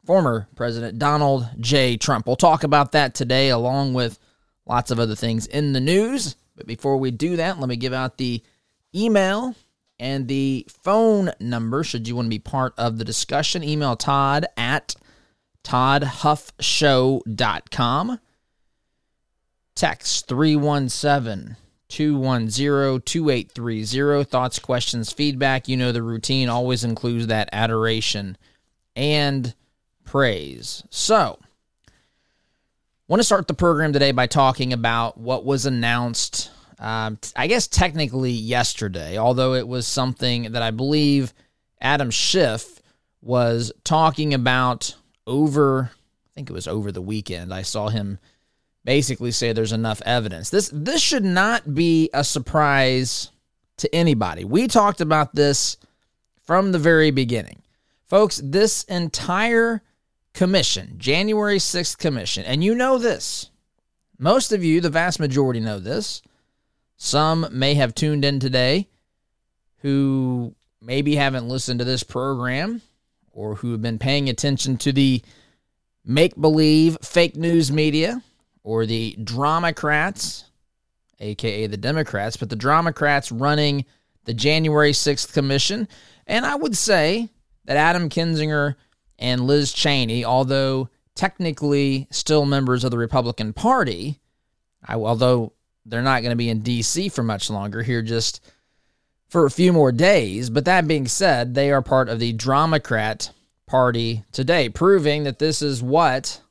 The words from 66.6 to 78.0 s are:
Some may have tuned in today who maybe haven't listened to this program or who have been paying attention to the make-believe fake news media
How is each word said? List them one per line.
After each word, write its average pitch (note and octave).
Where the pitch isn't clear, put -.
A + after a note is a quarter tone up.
Some D#3+
may C3+
have C3
tuned D3
in C#3
today C3
who C3+
maybe C#3
haven't C3
listened B2+
to B2
this B2+
program C3+
or G#2+
who A#2+
have A2
been A#2
paying C3+
attention C3
to C#3
the C3
make-believe D#3
fake E3+
news E3
media D#3